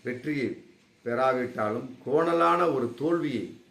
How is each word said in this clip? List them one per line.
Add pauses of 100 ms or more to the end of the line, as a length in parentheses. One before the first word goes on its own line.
வெற்றியை (400)
பெறாவிட்டாலும் (160)
கோணலான
ஒரு
தோல்வியை (100)